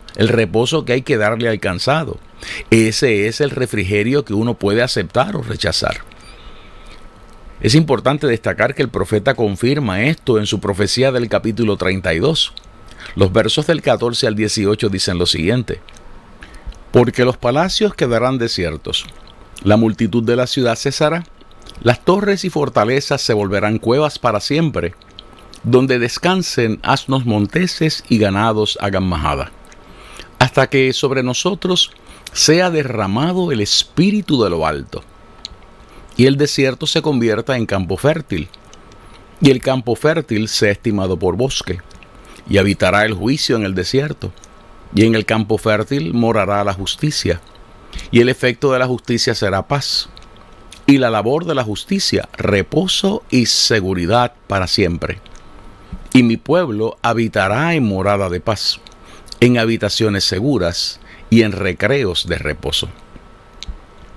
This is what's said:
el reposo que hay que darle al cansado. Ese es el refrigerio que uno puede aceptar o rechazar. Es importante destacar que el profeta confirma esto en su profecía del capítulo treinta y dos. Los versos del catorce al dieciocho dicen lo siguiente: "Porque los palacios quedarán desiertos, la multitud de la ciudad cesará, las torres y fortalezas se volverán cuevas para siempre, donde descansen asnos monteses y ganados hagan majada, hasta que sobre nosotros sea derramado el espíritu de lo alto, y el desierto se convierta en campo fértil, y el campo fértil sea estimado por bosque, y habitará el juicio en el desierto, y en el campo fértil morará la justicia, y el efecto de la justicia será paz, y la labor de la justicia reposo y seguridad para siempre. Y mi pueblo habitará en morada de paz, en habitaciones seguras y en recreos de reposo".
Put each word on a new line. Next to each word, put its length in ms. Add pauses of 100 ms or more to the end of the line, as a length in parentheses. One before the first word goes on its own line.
(160)
el 140
reposo 560
que 80
hay 80
que 160
darle 320
al 100
cansado. 580 (520)
Ese 580
es 140
el 80
refrigerio 760
que 100
uno 200
puede 280
aceptar 540
o 60
rechazar. 560 (1600)
Es 160
importante 500
destacar 480
que 80
el 80
profeta 460
confirma 680
esto 360
en 60
su 140
profecía 520
del 160
capítulo 480
treinta 380
y 60
dos. 340 (640)
Los 180
versos 340
del 140
catorce 460
al 80
dieciocho 540
dicen 300
lo 80
siguiente: 540 (1120)
"Porque 340
los 120
palacios 560
quedarán 440
desiertos, 680 (580)
la 140
multitud 460
de 140
la 100
ciudad 300
cesará, 480 (560)
las 220
torres 400
y 60
fortalezas 720
se 120
volverán 440
cuevas 400
para 220
siempre, 560 (680)
donde 360
descansen 840
asnos 440
monteses 840
y 80
ganados 640
hagan 220
majada, 480 (880)
hasta 280
que 240
sobre 300
nosotros 720 (420)
sea 380
derramado 800
el 100
espíritu 800
de 80
lo 160
alto, 380 (1120)
y 120
el 100
desierto 500
se 140
convierta 560
en 80
campo 320
fértil, 500 (920)
y 100
el 100
campo 340
fértil 520
sea 240
estimado 460
por 180
bosque, 440 (680)
y 80
habitará 480
el 80
juicio 440
en 60
el 120
desierto, 560 (640)
y 100
en 80
el 120
campo 320
fértil 560
morará 500
la 100
justicia, 680 (680)
y 100
el 80
efecto 420
de 80
la 80
justicia 480
será 320
paz, 420 (800)
y 100
la 120
labor 360
de 80
la 100
justicia 720
reposo 960
y 160
seguridad 880 (140)
para 200
siempre. 520 (920)
Y 100
mi 140
pueblo 640
habitará 720
en 100
morada 460
de 100
paz, 400 (600)
en 180
habitaciones 680
seguras 720 (300)
y 140
en 100
recreos 720
de 100
reposo". 520 (1300)